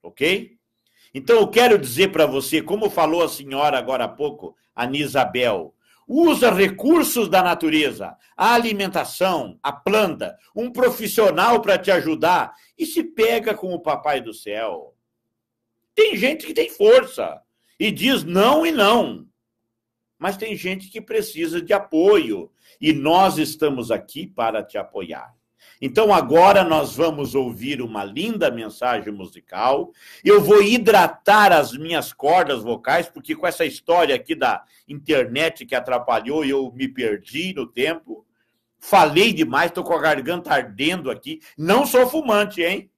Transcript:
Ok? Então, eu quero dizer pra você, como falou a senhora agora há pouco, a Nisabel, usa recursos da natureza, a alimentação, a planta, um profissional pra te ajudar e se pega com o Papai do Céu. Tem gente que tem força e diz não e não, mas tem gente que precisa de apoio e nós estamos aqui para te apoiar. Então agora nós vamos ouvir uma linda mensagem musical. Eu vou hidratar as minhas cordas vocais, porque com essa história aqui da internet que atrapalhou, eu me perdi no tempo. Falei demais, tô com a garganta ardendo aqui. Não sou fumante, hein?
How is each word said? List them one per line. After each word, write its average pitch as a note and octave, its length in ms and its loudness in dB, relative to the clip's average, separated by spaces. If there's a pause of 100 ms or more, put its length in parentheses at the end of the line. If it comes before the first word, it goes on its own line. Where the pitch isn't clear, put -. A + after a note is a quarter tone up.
Ok? D3+ 560 -4 (560)
Então, - 240 2
eu G#3 100 4
quero A3+ 300 4
dizer D3 340 0
pra D#3 140 2
você, C#3 360 -2
como G3+ 280 -4
falou E3 340 0
a D3+ 60 -2
senhora C#3 480 -2
agora B2 280 -2
há - 20 -10
pouco, C#3+ 480 -10 (200)
a A#2+ 100 -4
Nisabel, B2 880 -2 (340)
usa C4 460 2
recursos G#3+ 760 0
da F#3 160 2
natureza, D3+ 720 -2 (220)
a A3 160 2
alimentação, F#3 1080 -4
a C#3+ 120 -6
planta, E3+ 640 -2 (180)
um A#3+ 160 -8
profissional A3+ 920 2
pra F#3 160 2
te F#3+ 140 -2
ajudar D#3+ 600 0 (240)
e D#4 80 -6
se - 180 -4
pega A3+ 500 -2
com F#3 200 -8
o E3 80 -8
Papai C#3+ 400 -4
do A2 120 -16
Céu. G#2 600 -10 (1000)
Tem G#4+ 220 2
gente C4 320 -4
que D#4 60 -12
tem - 160 -2
força G3+ 720 2 (360)
e G#3+ 140 0
diz F#3 320 -2
não A3 420 2
e E4+ 60 0
não, G3+ 560 0 (920)
mas F#3+ 200 -6
tem G#3+ 180 -8
gente F#3 340 -8
que A3 120 -14
precisa E3+ 600 -6
de F#3 120 -2
apoio D#3+ 760 2 (300)
e D#3 140 2
nós D#3+ 440 2
estamos C#3 540 -4
aqui C#3+ 340 -8
para A2 380 -4
te - 140 -12
apoiar. D#2+ 580 -12 (460)
Então G#3 320 2
agora F3 500 6
nós D#3 320 -2
vamos C#3+ 400 -4
ouvir B2+ 460 -6
uma G#2+ 220 -8
linda E3 460 -4
mensagem A2+ 640 -6
musical. G2 760 -6 (320)
Eu G3+ 180 8
vou G3+ 220 6
hidratar G3+ 880 4
as C3+ 260 2
minhas D#3+ 340 -6
cordas C#3+ 520 0
vocais, A#2+ 440 -2
porque D3+ 280 -12
com - 100 -6
essa E3+ 200 -2
história D#3 500 0
aqui C3+ 200 -6
da A#2+ 280 -2 (240)
internet C#3+ 800 -2
que B2+ 100 -6
atrapalhou, B2 680 -2
eu C3+ 280 -2
me C3 160 -6
perdi C3 640 -6
no B2+ 140 -8
tempo. C3+ 580 -6 (540)
Falei F3+ 540 4
demais, D#3 380 0
tô F3+ 120 -8
com E3+ 100 -2
a D3+ 80 -2
garganta D#3 520 -2
ardendo C#3 560 -4
aqui. C#3+ 300 -12 (180)
Não G3 280 2
sou B3+ 220 4
fumante, G#3 540 -2
hein? F3+ 360 -4